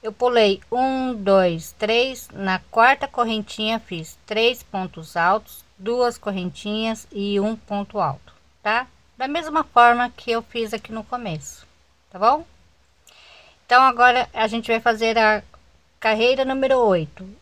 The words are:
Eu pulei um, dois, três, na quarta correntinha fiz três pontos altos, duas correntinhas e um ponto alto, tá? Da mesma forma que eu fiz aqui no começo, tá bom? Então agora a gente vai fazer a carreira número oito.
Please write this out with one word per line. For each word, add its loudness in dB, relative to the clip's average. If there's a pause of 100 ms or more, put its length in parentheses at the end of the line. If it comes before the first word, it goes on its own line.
Eu -8
pulei 2 (120)
um, -2
dois, 0
três, -2
na -4
quarta 2
correntinha -4
fiz -12
três 0
pontos -10
altos, -2 (160)
duas -2
correntinhas -6
e -4
um -2
ponto -8
alto, -6 (300)
tá? -2 (300)
Da -6
mesma -4
forma 4
que -12
eu -2
fiz -8
aqui -10
no -10
começo, -10 (440)
tá -18
bom? 2 (1200)
Então 4
agora 4
a -2
gente -6
vai 0
fazer 0
a 2 (560)
carreira 0
número 0
oito. 0 (140)